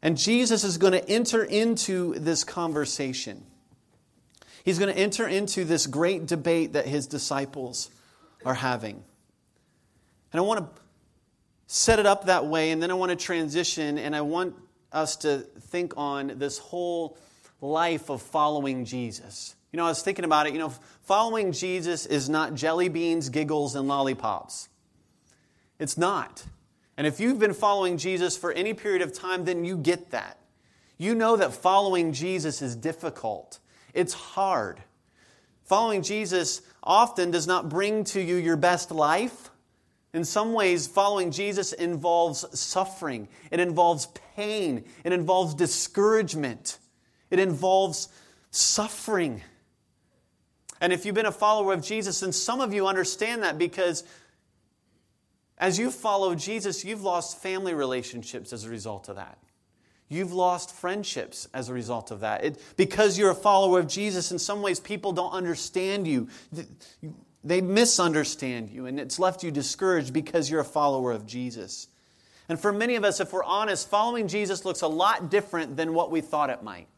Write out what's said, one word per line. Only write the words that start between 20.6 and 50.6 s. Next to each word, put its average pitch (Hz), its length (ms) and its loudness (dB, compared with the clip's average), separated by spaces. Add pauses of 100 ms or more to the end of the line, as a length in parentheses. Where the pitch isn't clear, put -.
following 214 480 2
Jesus 175 560 -2
is 139 200 2
not 156 280 0
jelly 160 340 2
beans, 165 400 0
giggles, 147 460 0
and 135 120 -2
lollipops. 135 800 -2 (1120)
It's 151 180 -4
not. 175 480 -2 (540)
And 143 80 0
if 151 140 0
you've 240 180 2
been 208 160 4
following 190 440 2
Jesus 175 380 0
for 175 160 -4
any 202 220 -2
period 190 300 0
of 156 100 -4
time, 185 320 -4
then 175 180 0
you 180 140 -4
get 170 320 0
that. 98 300 -8 (580)
You 196 160 0
know 226 240 6
that 156 160 4
following 185 580 4
Jesus 156 520 -4
is 123 120 -4
difficult. 117 840 -6 (340)
It's 175 200 0
hard. 165 680 -2 (840)
Following 208 360 2
Jesus 180 640 -2 (180)
often 196 480 4
does 170 160 0
not 175 240 0
bring 202 360 0
to - 140 -4
you 180 180 0
your 165 200 2
best 175 320 2
life. 165 600 0 (600)
In 165 140 -2
some 220 280 0
ways, 180 340 2
following 196 420 2
Jesus 196 420 -2
involves 170 720 0 (160)
suffering. 160 680 -4 (240)
It 170 80 0
involves 170 480 2 (280)
pain. 202 500 -4 (180)
It 175 100 0
involves 180 400 2
discouragement. 170 1300 0 (500)
It 185 80 4
involves 185 720 2 (400)
suffering. 180 920 0 (1400)